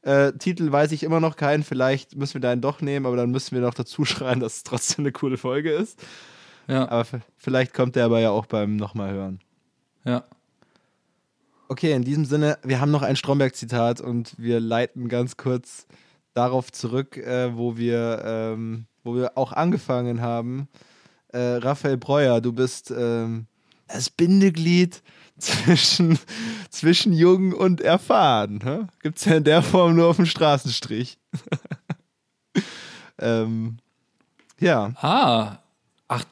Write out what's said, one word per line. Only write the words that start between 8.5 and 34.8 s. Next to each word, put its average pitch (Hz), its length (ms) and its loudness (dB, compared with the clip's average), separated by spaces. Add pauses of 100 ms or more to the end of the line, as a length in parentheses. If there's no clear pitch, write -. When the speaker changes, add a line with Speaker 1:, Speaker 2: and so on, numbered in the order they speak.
Speaker 1:
nochmal 101 360 -6
hören. 95 280 -10 (640)
Speaker 2:
Ja. 123 200 -4 (1400)
Speaker 1:
Okay, 151 240 0
in 127 100 2
diesem 147 220 0
Sinne, 147 400 0
wir 127 160 0
haben 143 100 2
noch 147 120 2
ein 135 140 0
Stromberg-Zitat 123 840 0
und 120 380 -6
wir 117 200 0
leiten 117 500 -4
ganz 123 280 -4
kurz - 500 -6 (480)
darauf 127 380 -2
zurück, 131 440 -6
äh, 123 400 -4
wo 117 200 -4
wir, 117 480 -2
ähm, 113 640 -8 (180)
wo 120 100 -6
wir 123 240 -4
auch 131 140 -2
angefangen 123 680 -2
haben. 120 460 -6 (640)
Äh, 123 100 -10
Raphael 123 580 -2
Breuer, 131 440 2
du 120 120 -2
bist, 123 440 -4
ähm, 113 500 -4 (400)
das - 240 -6
Bindeglied 175 880 4 (380)
zwischen, - 800 2 (520)
zwischen 175 420 2
jung 185 400 6
und 185 280 2
erfahren. 139 840 2
Hä? 147 160 -4 (200)
Gibt's - 240 -6
ja 175 120 6
in 151 80 4
der 156 180 6
Form 175 320 4
nur 170 140 6
auf 165 80 4
dem 180 100 4
Straßenstrich. 135 920 -2 (140)
<laughs> - 260 -8 (1600)
Ähm, 113 540 -2 (840)
ja. 123 380 2